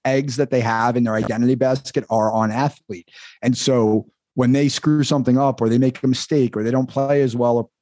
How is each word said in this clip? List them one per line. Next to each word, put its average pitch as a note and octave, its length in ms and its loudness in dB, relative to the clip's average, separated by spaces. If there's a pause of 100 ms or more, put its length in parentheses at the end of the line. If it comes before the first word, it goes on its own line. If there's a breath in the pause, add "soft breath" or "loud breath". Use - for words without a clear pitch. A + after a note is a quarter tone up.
eggs C3+ 300 -2
that C#3 140 -2
they B2+ 100 0
have A#2 380 0
in A#2+ 80 2
their A2 100 0
identity A#2 400 0
basket C3 540 -2
are A2 220 0
on A2 200 0
athlete. A2+ 580 -6 (320 loud breath)
And A#2+ 160 0
so A2 500 0 (280)
when B2 160 2
they C#3 160 2
screw D3+ 360 0
something B2+ 340 0
up C3+ 240 0
or A2+ 80 2
they A#2 80 2
make B2+ 260 0
a C3+ 40 0
mistake B2+ 500 0
or G#2+ 60 -2
they A#2 80 -2
don't C3 180 -2
play C#3 320 0
as A#2+ 140 -2
well A#2+ 220 0
or, A2+ 120 -4 (120)